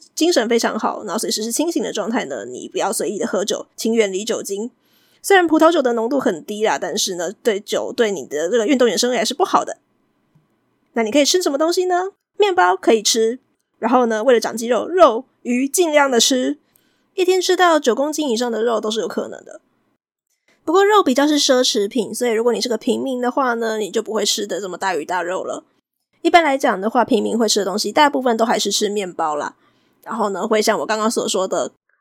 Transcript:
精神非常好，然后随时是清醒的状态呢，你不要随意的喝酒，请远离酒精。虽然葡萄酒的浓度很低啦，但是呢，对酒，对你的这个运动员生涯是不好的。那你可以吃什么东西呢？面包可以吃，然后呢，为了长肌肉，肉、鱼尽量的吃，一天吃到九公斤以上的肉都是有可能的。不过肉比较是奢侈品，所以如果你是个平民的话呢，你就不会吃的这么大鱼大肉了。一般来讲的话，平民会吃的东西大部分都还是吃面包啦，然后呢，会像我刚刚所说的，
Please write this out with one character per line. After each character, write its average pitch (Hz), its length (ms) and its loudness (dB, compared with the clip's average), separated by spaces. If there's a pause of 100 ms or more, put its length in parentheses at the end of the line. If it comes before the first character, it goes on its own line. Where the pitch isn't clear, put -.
(140)
精 339 180 0
神 247 180 0
非 233 100 0
常 220 180 -4
好， - 280 -6
然 180 80 -6
后 208 40 -2
随 233 140 -4
时 214 100 -4
是 233 100 -8
清 311 200 -2
醒 294 100 -2
的 - 120 -6
状 202 160 -4
态 226 160 -2
呢， 110 200 -8
你 117 220 -12
不 - 100 -8
要 180 140 -2
随 - 180 -4
意 208 80 -6
的 - 80 -4
喝 202 200 0
酒， - 200 -2 (100)
请 220 200 -2
远 214 160 2
离 190 140 -6
酒 170 180 -4
精。 202 260 -8 (520)
虽 403 160 4
然 359 100 2
葡 311 100 2
萄 320 140 4
酒 330 100 0
的 247 120 0
浓 233 160 -4
度 277 100 -2
很 180 240 -2
低 214 220 -6
啦， 156 120 0
但 175 200 -6
是 190 180 -4
呢， 175 160 -6 (100)
对 208 160 0
酒， - 380 -6
对 220 160 2
你 147 140 -6
的 156 240 -4
这 233 80 0
个 214 100 0
运 277 100 4
动 240 120 4
员 165 80 -2
生 247 160 0
涯 240 100 0
是 - 100 -4
不 370 120 0
好 - 180 2
的。 - 140 -12 (1120)
那 233 120 0
你 220 60 -2
可 269 80 2
以 294 60 6
吃 359 180 2
什 349 80 0
么 277 80 -2
东 320 140 2
西 359 140 0
呢？ 370 260 0 (260)
面 392 160 4
包 359 220 2
可 240 180 2
以 220 80 4
吃， 226 380 0 (400)
然 - 100 -2
后 247 180 4
呢， 220 140 -2
为 247 120 4
了 226 80 6
长 - 160 -4
肌 233 100 -6
肉， 226 220 0
肉、 294 340 6 (200)
鱼 247 220 -2
尽 320 240 2
量 285 220 4
的 233 80 4
吃， 262 380 0 (560)
一 370 100 0
天 359 180 2
吃 359 140 0
到 330 240 4
九 247 160 2
公 285 160 -2
斤 302 180 -4
以 220 60 0
上 240 160 -2
的 214 100 -4
肉 226 200 0
都 220 100 -4
是 226 80 -4
有 170 80 -4
可 - 220 -6
能 - 160 -16
的。 - 160 -20 (1040)
不 311 80 -2
过 392 100 6
肉 403 180 6
比 269 120 2
较 277 120 4
是 294 140 2
奢 254 240 4
侈 208 240 0
品， 214 260 -4
所 247 140 -2
以 233 40 0
如 220 120 0
果 240 80 2
你 208 80 0
是 - 80 -2
个 240 100 -2
平 226 240 -2
民 254 200 -4
的 240 100 -2
话 254 220 0
呢， 226 240 -4
你 208 120 -4
就 220 140 -2
不 - 80 -10
会 208 140 -2
吃 202 200 -2
的 190 140 -6
这 202 80 -8
么 175 100 -10
大 190 160 -4
鱼 160 120 -6
大 175 180 -4
肉 175 220 -6
了。 117 180 -8 (580)
一 339 80 0
般 339 140 6
来 277 140 0
讲 269 220 0
的 208 100 -4
话， 240 160 2
平 208 160 0
民 208 160 -4
会 226 100 2
吃 208 120 0
的 190 60 -2
东 196 140 -4
西 208 140 -6
大 294 160 4
部 285 120 -4
分 247 140 0
都 226 100 0
还 226 120 0
是 214 120 -2
吃 202 200 -2
面 196 240 -6
包 156 220 -4
啦， 143 200 -6 (480)
然 156 120 -10
后 208 140 -2
呢， 185 160 -4
会 220 160 2
像 214 180 0
我 135 60 -4
刚 214 140 -2
刚 220 100 0
所 - 200 -2
说 190 160 -2
的， 160 260 -4 (300)